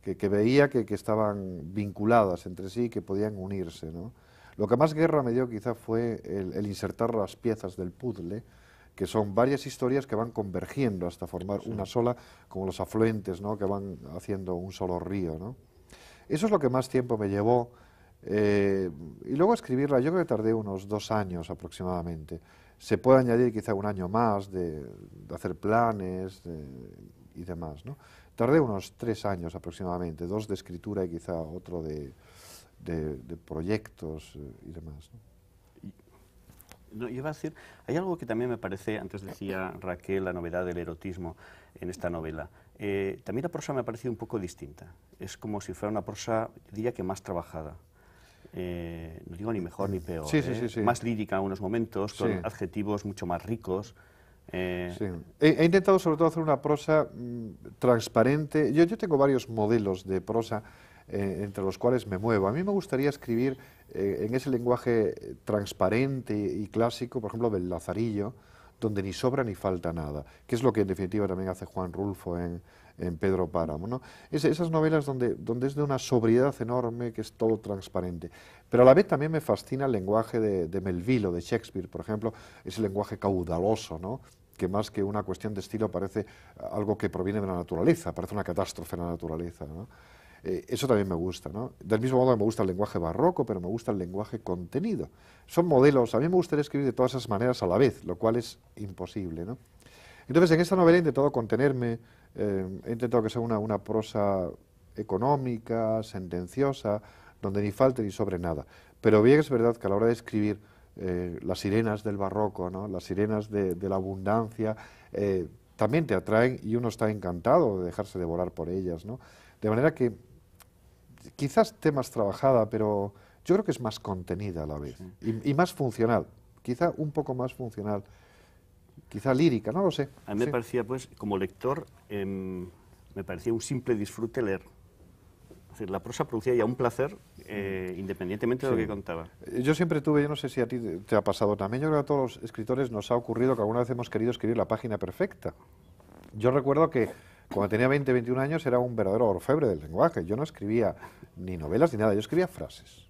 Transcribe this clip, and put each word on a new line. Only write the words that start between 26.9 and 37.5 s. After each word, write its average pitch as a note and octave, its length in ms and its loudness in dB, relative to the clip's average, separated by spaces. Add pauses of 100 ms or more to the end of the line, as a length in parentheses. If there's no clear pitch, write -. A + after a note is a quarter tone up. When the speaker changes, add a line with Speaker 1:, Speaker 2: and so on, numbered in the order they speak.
Speaker 1:
y F2 80 -12
demás, E2 420 -10
¿no? C#3+ 120 -12 (380)
Tardé C3+ 240 4
unos G#2+ 380 0
tres A2 280 -4
años F2 300 -4
aproximadamente, F2 720 -6
dos G#2 200 -4
de G2+ 60 -4
escritura F#2 520 -6
y E2+ 40 -8
quizá E2+ 260 -8
otro E2 480 -8
de, D2+ 300 -8 (720)
de, D#2 340 -4
de B1+ 200 -14
proyectos, E2 960 -6
eh, C#2+ 180 -14 (140)
y - 40 -16
demás, D#2 420 -16
¿no? - 760 -20
Speaker 2:
Y, - 40 -20 (1040)
no, A#2 120 -6
iba C3 200 -6
a D3+ 40 -6
decir, D#3 200 -8 (340)